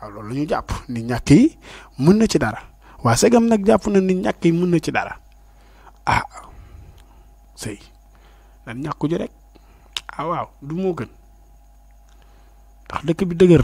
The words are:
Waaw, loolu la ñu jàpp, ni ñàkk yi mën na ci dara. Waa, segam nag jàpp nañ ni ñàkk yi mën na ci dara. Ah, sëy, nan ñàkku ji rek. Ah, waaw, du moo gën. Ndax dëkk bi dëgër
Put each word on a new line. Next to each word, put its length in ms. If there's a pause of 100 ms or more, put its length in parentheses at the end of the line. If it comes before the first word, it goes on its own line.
Waaw, 80
loolu 240
la 60
ñu 80
jàpp, 200 (200)
ni 160
ñàkk 260
yi 260 (420)
mën 200
na 80
ci 140
dara. 180 (460)
Waa, 100
segam 320
nag 180
jàpp 220
nañ 180
ni 100
ñàkk 300
yi 80
mën 180
na 100
ci 100
dara. 240 (920)
Ah, 180 (1300)
sëy, 240 (880)
nan 160
ñàkku 260
ji 80
rek. 140 (880)
Ah, 80
waaw, 220 (120)
du 140
moo 180
gën. 140 (1800)
Ndax 160
dëkk 220
bi 80
dëgër 280